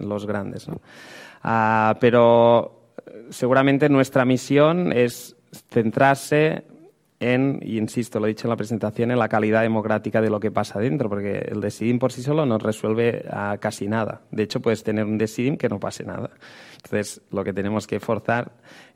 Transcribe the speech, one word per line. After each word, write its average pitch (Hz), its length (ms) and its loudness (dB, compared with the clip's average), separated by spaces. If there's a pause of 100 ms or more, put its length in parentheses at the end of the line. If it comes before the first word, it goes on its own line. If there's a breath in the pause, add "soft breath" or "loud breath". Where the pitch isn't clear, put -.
los 104 260 -6
grandes, 101 420 -8
¿no? - 120 -10 (640 loud breath)
Ah, 110 580 2
pero 117 920 4 (380)
seguramente 135 580 2
nuestra 135 360 4
misión 147 680 2
es 123 440 -2 (340)
centrarse 139 960 2 (560)
en, 127 420 0
y 110 160 -4
insisto, 110 420 -4
lo 107 60 0
he - 20 2
dicho 110 180 -4
en 117 40 0
la 117 60 0
presentación, 110 540 -4
en 123 80 0
la 110 100 2
calidad 110 340 2
democrática 110 580 0
de 110 100 2
lo 107 80 0
que 101 140 -2
pasa 104 260 -4
dentro, 127 300 -2
porque 101 420 -4
el 104 100 -6
Decidim 110 380 -2
por 127 140 0
sí 123 100 -12
solo 147 240 0
no 113 120 0
resuelve, 110 720 -2
ah, 101 300 -4
casi 101 280 -6
nada. 107 320 -4 (100)
De 110 140 -2
hecho, - 160 -4
puedes 110 240 0
tener 107 200 -2
un 107 140 -2
Decidim 123 380 -2
que 123 120 -2
no 101 120 -4
pase 98 240 -8
nada. - 260 -10 (460 loud breath)
Entonces, - 440 -6 (120)
lo 98 100 -2
que 98 100 -4
tenemos 101 360 -4
que 107 100 -4
forzar 117 540 -2 (420 loud breath)